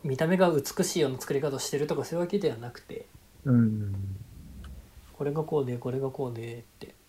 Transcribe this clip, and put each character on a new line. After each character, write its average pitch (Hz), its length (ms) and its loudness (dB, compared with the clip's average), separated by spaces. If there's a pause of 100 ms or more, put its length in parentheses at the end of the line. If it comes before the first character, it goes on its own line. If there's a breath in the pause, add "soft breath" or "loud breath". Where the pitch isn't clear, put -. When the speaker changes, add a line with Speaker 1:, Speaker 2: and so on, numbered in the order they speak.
Speaker 1:
見 131 140 -2
た 160 80 2
目 180 100 4
が 180 160 8
美 156 320 0
し - 140 -2
い - 20 2
よ 139 100 4
う - 20 -2
な 127 80 -6
作 - 140 -6
り 135 80 2
方 143 140 0
を 123 40 -4
し - 100 -4
て 151 80 -2
る 147 80 2
と 147 100 -2
か 135 80 -2
そ 160 120 -4
う - 20 2
い 175 40 2
う - 0 -
わ 175 60 0
け 202 120 0
で 156 100 2
は 123 80 -4
な 120 140 -10
く - 100 -18
て。 - 240 -12 (400)
Speaker 2:
う 135 60 4
ん。 107 440 4 (1200)
Speaker 1:
こ - 80 -6
れ 143 80 0
が 151 120 -2
こ 156 160 0
う 135 60 2
で、 120 120 -2
こ 123 140 -4
れ 131 80 -2
が 135 100 -2
こ 131 220 -4
う - 20 -8
で 117 260 -8
っ - 20 -16 (180)
て。 - 160 -18 (120)